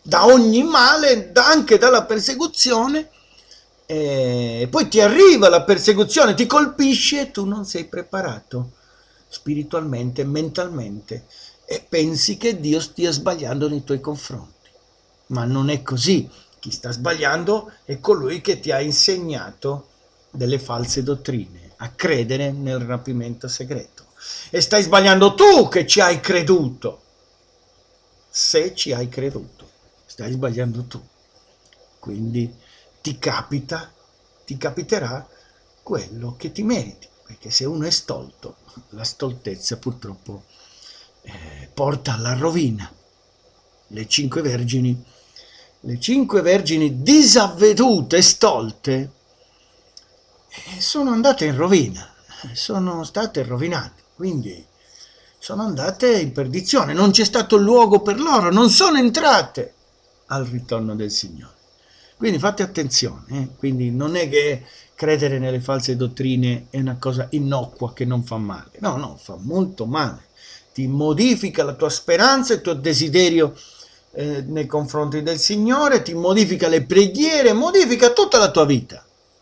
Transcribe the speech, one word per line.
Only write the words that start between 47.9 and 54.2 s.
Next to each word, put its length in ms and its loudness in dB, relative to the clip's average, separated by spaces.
e 60 6
stolte, 880 0
eh, 320 -18
sono 300 -2
andate 360 2
in 100 -2
rovina, 520 0
sono 520 -6
state 380 -6
rovinate, 600 -8
quindi 500 -8